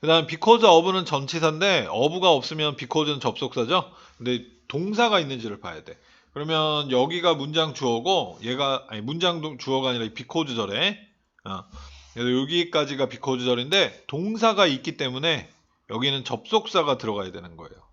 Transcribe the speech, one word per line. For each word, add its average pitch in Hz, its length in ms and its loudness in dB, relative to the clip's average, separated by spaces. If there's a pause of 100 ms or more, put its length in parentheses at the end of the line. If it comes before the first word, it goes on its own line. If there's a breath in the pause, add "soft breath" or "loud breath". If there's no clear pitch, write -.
그 151 60 -4
다음 160 200 4
because 220 400 6
of는 180 380 6
전치사인데 156 840 0
of가 180 400 2
없으면 151 460 0
because는 147 440 -2
접속사죠. 131 720 -2 (240 loud breath)
근데 120 300 -4 (200)
동사가 208 540 0
있는지를 117 400 -8
봐야 87 240 -14
돼. - 140 -20 (340 soft breath)
그러면 151 580 -2
여기가 165 440 2
문장 151 400 -2
주어고 120 680 0
얘가, 131 460 -2
아니, 107 140 -10
문장 170 400 -2
동-, 151 160 -8
주어가 135 320 0
아니라 120 160 -2
이 107 80 -10
because 147 400 -4
절에. 113 440 -2 (460)
어, 95 200 -10 (500 loud breath)
그래서 123 260 0
여기까지가 147 680 0
because 123 360 -4
절인데 127 640 0
동사가 202 600 2
있기 139 300 -2
때문에 135 540 -2 (400)
여기는 131 340 -2
접속사가 156 720 0
들어가야 101 360 -4
되는 87 240 -16
거예요. 80 180 -20 (180)